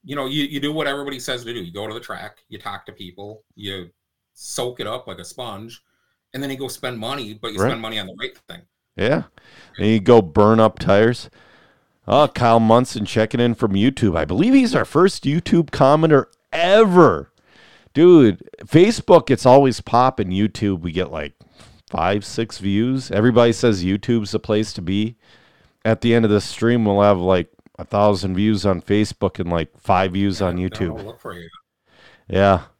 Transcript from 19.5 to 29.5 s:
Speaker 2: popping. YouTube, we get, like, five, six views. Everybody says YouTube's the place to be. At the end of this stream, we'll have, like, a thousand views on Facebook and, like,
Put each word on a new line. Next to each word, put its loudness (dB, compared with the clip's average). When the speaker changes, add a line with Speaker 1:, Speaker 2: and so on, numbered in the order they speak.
Speaker 2:
popping. 0
YouTube, -2
we -8
get, -6
like, -10
five, -2
six -8
views. -4
Everybody 4
says 0
YouTube's -2
the -4
place -4
to -12
be. -4
At -2
the 0
end 2
of 0
this 0
stream, -2
we'll 2
have, 4
like, -2
a -16
thousand 0
views -2
on -2
Facebook -4
and, -6
like, -6